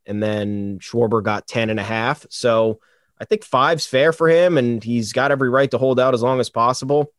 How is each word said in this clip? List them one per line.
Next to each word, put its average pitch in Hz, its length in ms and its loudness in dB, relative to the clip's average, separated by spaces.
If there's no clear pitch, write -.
and 104 160 -8
then 104 600 -4
Schwarber 117 420 0
got 104 240 -4
ten 113 240 -2
and 107 80 -2
a 101 60 -4
half. 113 460 -4
So 113 500 0
I 110 40 -10
think - 180 -2
five's 143 400 0
fair 147 300 2
for 165 160 2
him, 175 260 4
and 120 260 0
he's 113 300 -4
got 135 180 0
every 135 200 0
right 135 220 2
to 123 40 2
hold 127 240 2
out 127 140 2
as 113 80 -2
long 127 180 0
as 113 80 -4
possible. 135 720 -2